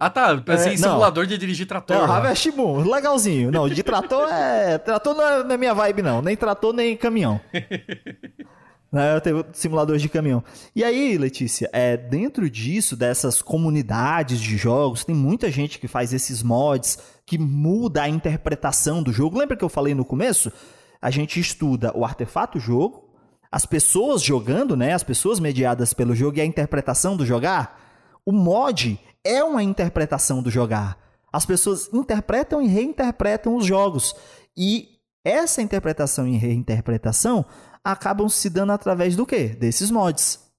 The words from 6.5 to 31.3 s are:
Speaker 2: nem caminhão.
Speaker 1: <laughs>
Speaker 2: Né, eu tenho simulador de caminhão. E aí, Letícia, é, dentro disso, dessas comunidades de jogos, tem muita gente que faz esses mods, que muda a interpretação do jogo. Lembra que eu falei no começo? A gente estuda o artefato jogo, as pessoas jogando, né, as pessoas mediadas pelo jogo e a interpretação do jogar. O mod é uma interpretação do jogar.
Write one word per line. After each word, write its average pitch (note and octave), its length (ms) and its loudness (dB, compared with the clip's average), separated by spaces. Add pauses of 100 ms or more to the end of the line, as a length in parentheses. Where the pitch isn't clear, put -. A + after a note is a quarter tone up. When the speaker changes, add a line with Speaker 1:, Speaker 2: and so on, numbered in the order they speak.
Speaker 2:
nem A#3 240 0
caminhão. G3 420 0 (140)
Speaker 1:
<laughs> - 1040 -12 (320)
Speaker 2:
Né, D3 240 2
eu D#3 60 0
tenho D#3+ 320 0
simulador D#3 460 0
de D3+ 100 -2
caminhão. C#3+ 340 0 (320)
E A3 80 0
aí, B3 320 2
Letícia, C3 560 -2
é, B2 240 2
dentro D#3 540 -2
disso, B2+ 480 -4
dessas B2 420 0
comunidades C#3+ 1000 0
de G#2+ 160 -2
jogos, A#2+ 480 0
tem E3+ 80 -2
muita D#3 380 0
gente C#3+ 260 -4
que B2 100 -10
faz B2 240 -4
esses B2+ 300 -4
mods, B2+ 560 0 (260)
que E3+ 140 -4
muda D#3 640 0
a D3 80 0
interpretação D#3 960 -2
do B2 100 0
jogo. D#3 240 0
Lembra C#4 180 0
que - 80 -4
eu E3 60 -2
falei C#3+ 240 0
no C#3 100 0
começo? - 480 0 (480)
A - 120 -2
gente D3+ 280 -2
estuda C3 560 -2
o A#2 80 0
artefato C3+ 560 -4
jogo, B2 480 0 (440)
as - 120 -2
pessoas F#3+ 600 2
jogando, C#3+ 520 0
né, C3 180 2
as F3+ 100 -2
pessoas F#3+ 360 0
mediadas B2+ 540 0
pelo A#2+ 220 2
jogo C#3+ 240 0
e - 20 0
a D3+ 40 2
interpretação D#3 680 -2
do C#3+ 120 0
jogar. B2+ 1000 -4
O G3 60 0
mod F#3 680 2 (240)
é B3+ 200 2
uma D4 180 0
interpretação D#3+ 800 0
do B2 80 -2
jogar. G#2+ 480 0 (340)